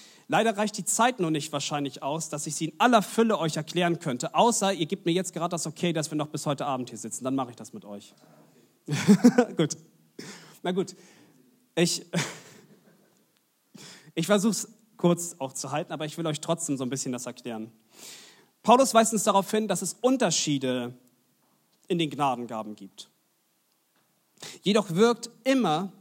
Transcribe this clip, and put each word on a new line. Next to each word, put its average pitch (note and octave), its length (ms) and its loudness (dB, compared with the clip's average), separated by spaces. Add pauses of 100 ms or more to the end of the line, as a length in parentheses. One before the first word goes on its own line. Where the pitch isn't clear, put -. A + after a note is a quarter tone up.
(280)
Leider G#3 280 2
reicht G#3 220 -2
die F3+ 60 -6
Zeit B3+ 360 0
noch E3 100 0
nicht D3 220 -2
wahrscheinlich C#3+ 500 -6
aus, D3 280 -6
dass D3 180 -8
ich D3+ 80 -6
sie D#3+ 100 -2
in - 140 -12
aller A#3 220 6
Fülle A3 360 2
euch D#3+ 180 -2
erklären E3+ 440 0
könnte. C#3 340 -4
Außer G3 380 4
ihr D#3 140 -2
gebt G3 200 -6
mir E3+ 60 2
jetzt F3+ 200 -2
gerade E3+ 180 -4
das E3+ 160 -4
Okay, E3+ 260 -2
dass D#3 180 -2
wir D3+ 60 -4
noch D3+ 120 -2
bis - 180 -8
heute C#3+ 200 -2
Abend B2+ 220 -4
hier A2+ 100 -14
sitzen. A2 240 -10
Dann C3 140 -2
mache B2 140 -4
ich A#2+ 60 -20
das - 160 -18
mit G#2 120 -16
euch. G2+ 300 -16 (720)
<laughs> G#3 720 6
Gut. D#3 200 0 (840)
Na F3 100 -4
gut. F#3 240 -4 (800)
Ich, E3+ 300 0 (1000)
<laughs> - 1080 -20
ich D#3+ 120 -2
versuch's G#3 420 2 (280)
kurz F3 420 2
auch C3 140 -8
zu - 180 -8
halten, D#3 220 -4
aber D#3 140 -6
ich D#3 120 -10
will E3 80 -4
euch D3+ 140 -4
trotzdem E3 360 -2
so C3 80 -4
ein A#2+ 60 -4
bisschen C3 220 -4
das B2 140 -8
erklären. A#2 440 -10 (920)
Paulus B3+ 320 6
weist A3+ 180 6
uns G#3+ 100 0
darauf G3 280 2
hin, A3 180 -2
dass F#3 140 -2
es F3+ 100 -6
Unterschiede C#3+ 1040 0 (920)
in F3 120 -2
den D#3+ 120 -2
Gnadengaben A#2+ 640 -4
gibt. - 360 -20 (1500)
Jedoch G3+ 280 0
wirkt A3+ 400 2 (140)
immer G3 560 2